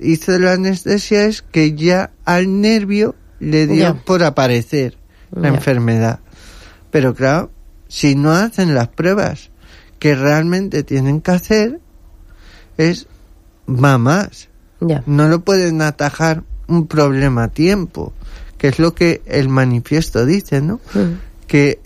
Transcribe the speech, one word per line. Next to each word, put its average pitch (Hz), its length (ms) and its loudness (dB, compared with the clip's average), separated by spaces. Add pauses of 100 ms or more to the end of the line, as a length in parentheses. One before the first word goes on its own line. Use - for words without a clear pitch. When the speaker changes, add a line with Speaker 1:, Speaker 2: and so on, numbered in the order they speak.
Speaker 1:
hizo 165 380 0
la 180 140 4
anestesia 190 720 0
es 214 180 -2
que 156 320 0
ya 175 380 0 (120)
al 185 360 0
nervio 208 560 0 (240)
le 151 260 2
dio 151 160 2
Speaker 2:
Ya. 165 120 2
Speaker 1:
por 175 280 0
aparecer 131 720 0 (360)
la 170 180 -2
Speaker 2:
Ya. 131 60 2
Speaker 1:
enfermedad. 117 640 0 (720)
Pero 131 220 2
claro, 135 360 0 (380)
si 143 260 0
no 143 180 2
hacen 190 420 0
las 120 140 0
pruebas 185 600 -4 (500)
que 151 160 2
realmente 160 680 -2
tienen 139 380 -2
que 170 100 -4
hacer, 214 500 0 (960)
es 160 300 -2 (600)
va 135 300 4
más. 147 500 -2 (320)
Speaker 2:
Ya. 156 260 -2
Speaker 1:
No 147 220 2
lo 170 120 2
pueden 175 420 0
atajar 156 600 -2 (260)
un 165 180 0
problema 139 580 2
a 110 40 -2
tiempo, 175 640 -2 (460)
que 143 100 0
es 135 100 -2
lo 165 160 2
que 170 320 0
el 135 220 -2
manifiesto 131 800 0
dice, 160 340 0
¿no? 165 160 -2 (180)
Speaker 2:
Mm. 185 260 -2 (260)
Speaker 1:
Que 143 400 2